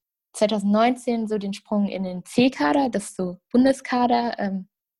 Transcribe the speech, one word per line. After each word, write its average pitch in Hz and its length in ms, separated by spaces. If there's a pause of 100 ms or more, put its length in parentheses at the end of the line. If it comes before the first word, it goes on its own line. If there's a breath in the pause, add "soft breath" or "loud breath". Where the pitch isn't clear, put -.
(320)
zweitausendneunzehn 220 960
so 214 100
den 202 160
Sprung 202 360
in 190 140
den 180 200
C-Kader, 277 680
das 208 160
ist - 120
so 180 220 (120)
Bundeskader, 247 880
ähm, 190 300 (300)